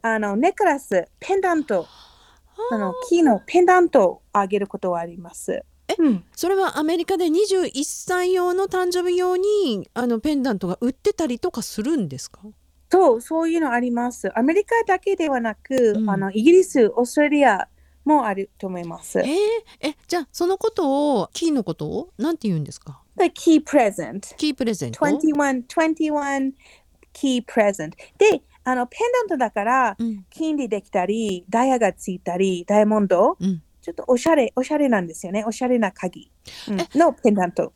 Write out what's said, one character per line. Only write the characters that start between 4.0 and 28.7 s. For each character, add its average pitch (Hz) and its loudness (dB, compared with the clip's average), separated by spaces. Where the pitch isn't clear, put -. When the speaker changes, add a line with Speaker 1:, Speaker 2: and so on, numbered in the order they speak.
Speaker 1:
を - -2
あ 202 0
げ 196 -2
る 196 -4
こ 202 -12
と 185 -4
は 170 -4
あ 170 -8
り 170 -14
ま 170 -16
す。 - -8
Speaker 2:
え、 381 -2
Speaker 1:
う 320 4
ん。 190 0
Speaker 2:
そ 339 -2
れ 392 2
は 381 0
ア - -2
メ 330 0
リ 339 -4
カ 381 0
で 330 0
二 381 2
十 381 0
一 285 -6
歳 359 -2
用 359 0
の 381 -2
誕 370 -2
生 359 -2
日 359 0
用 359 0
に、 370 -2
あ 247 -2
の、 233 0
ペ 311 -2
ン 269 -2
ダ 254 -2
ン 190 -4
ト 180 -4
が 185 -4
売 240 0
っ - -14
て - -2
た 320 -2
り 240 -6
と 359 -4
か - -8
す - -10
る 311 -2
ん 190 -4
で 131 -10
す - -16
か？ - -20
Speaker 1:
そ 349 6
う、 233 -2
そ 320 -4
う 330 -2
い 330 -2
う 330 0
の 277 0
あ 240 0
り 247 -2
ま 240 -2
す。 - -6
ア 233 0
メ 294 2
リ 403 2
カ 466 -2
だ 370 2
け 392 -2
で 320 -2
は 262 0
な 226 -4
く、 240 0
Speaker 2:
う 220 -2
ん。 214 -2
Speaker 1:
あ 190 0
の、 190 -4
イ 214 -2
ギ 320 6
リ 370 8
ス、 240 4
オ 233 0
ー - 2
ス - -8
ト 294 4
ラ 294 4
リ 285 4
ア 208 2
も 277 4
あ 202 -2
る 196 -8
と 202 -10
思 185 -6
い 175 -8
ま 170 -12
す。 - -2
Speaker 2:
へ - 2
ー。 294 0
え、 302 -6
じ 349 -2
ゃ 339 0
あ、 277 -10
そ 339 -2
の 381 0
こ 440 -2
と 285 0
を、 175 -2
キ 330 -2
ー 311 0
の 247 0
こ 160 -6
と 151 -8
を、 214 -8
な 302 -2
ん 320 -4
て 226 -10
言 175 -2
う 156 -2
ん 143 -6
で - -12
す - -20
か？ - -18
Speaker 1:
で、 349 2
キ 320 4
ー - 2
プ - -2
レ 226 4
ゼ 147 -8
ン 190 -8
ト。 - -18
Speaker 2:
キ 302 -4
ー 269 -6
プ 254 -6
レ 220 -2
ゼ 135 -6
ン 113 -8
ト？ - -2
Speaker 1:
twenty-one、 285 0
twenty-one 294 -2
キ 254 -2
ー 233 -6
プ - -2
レ 208 4
ゼ 151 -8
ン 165 -10
ト。 - -20
で、 392 4
あ 254 0